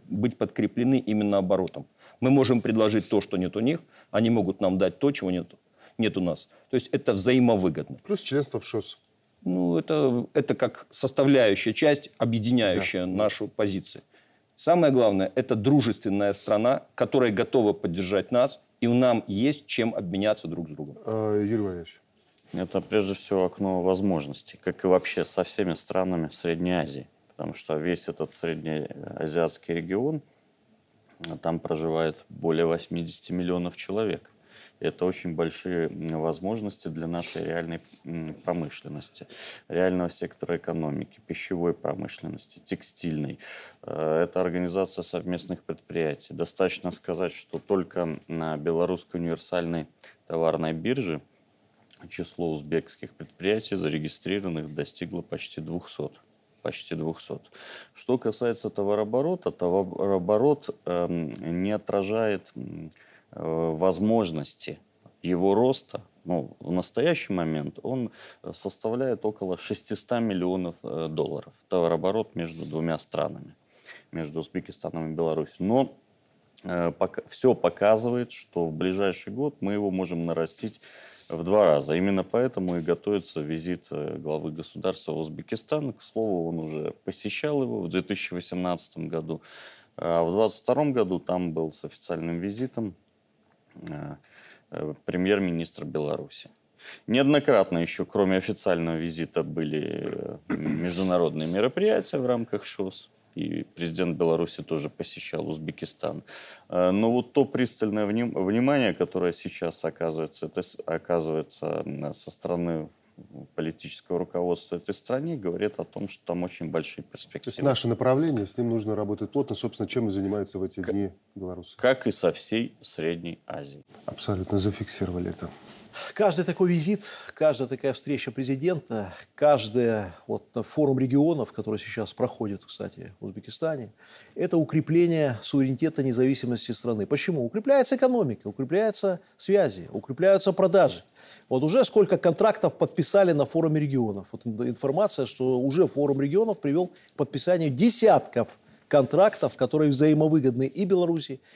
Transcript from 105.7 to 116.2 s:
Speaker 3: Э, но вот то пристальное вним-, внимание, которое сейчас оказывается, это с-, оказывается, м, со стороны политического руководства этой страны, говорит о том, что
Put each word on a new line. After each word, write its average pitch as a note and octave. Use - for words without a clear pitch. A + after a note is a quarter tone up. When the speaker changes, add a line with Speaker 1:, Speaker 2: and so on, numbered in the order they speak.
Speaker 3:
Э, F2+
но A2
вот B2
то C3+
пристальное G#2+
вним-, A2
внимание, A#2+
которое F2+
сейчас -
оказывается, D#2+
это F2+
с-, -
оказывается, D#2+
м, D2
со -
стороны E2+
политического D#2+
руководства F2
этой F#2+
страны, C#3+
говорит F#2+
о -
том, -
что -